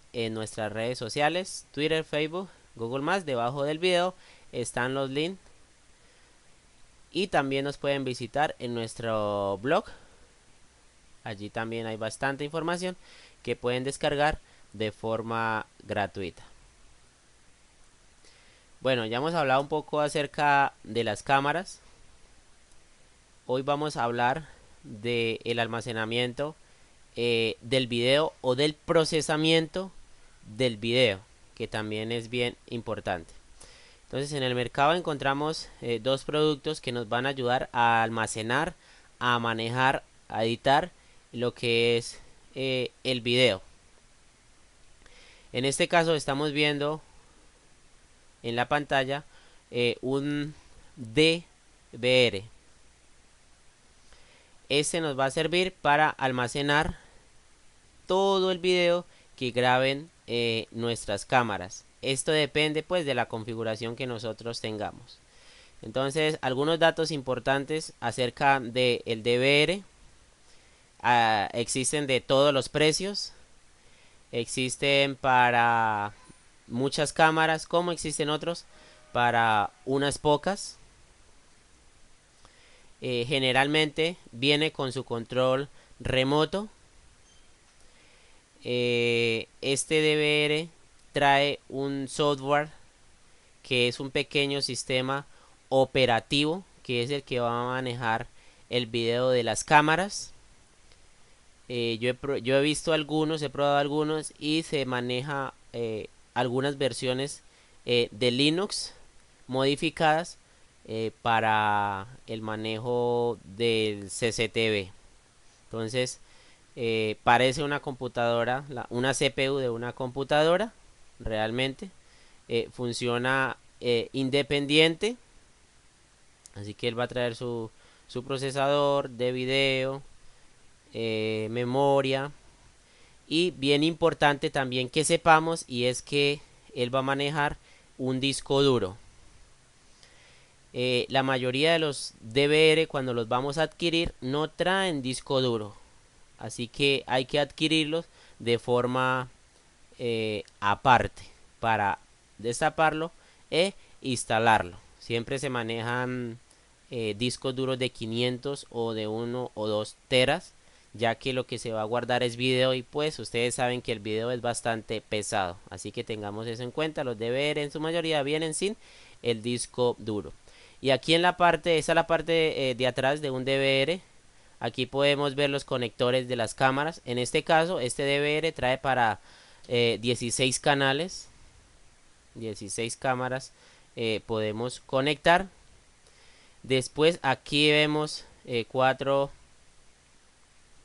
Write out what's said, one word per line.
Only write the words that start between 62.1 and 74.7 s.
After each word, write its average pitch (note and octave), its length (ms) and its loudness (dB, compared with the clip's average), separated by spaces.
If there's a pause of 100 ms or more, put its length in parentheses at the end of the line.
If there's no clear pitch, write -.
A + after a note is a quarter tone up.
depende, D3+ 500 0
pues, F3+ 220 -2
de C3+ 100 -2
la A#2+ 120 0
configuración A2+ 680 -6
que C3 120 -6
nosotros A2+ 520 -8
tengamos. G#2+ 600 -8 (640)
Entonces, C#3 600 -2
algunos C#3+ 380 0
datos D#3+ 320 2
importantes C3+ 920 -4
acerca C3 580 0
del A#2 640 0
D A#2+ 140 4
V C#3+ 260 4
R. F#3 200 -2 (1200)
Ah, A2+ 520 4
existen C3+ 540 -2
de C3 120 2
todos C#3 340 4
los C3 140 0
precios. D#3+ 640 0 (1000)
Existen C3+ 840 0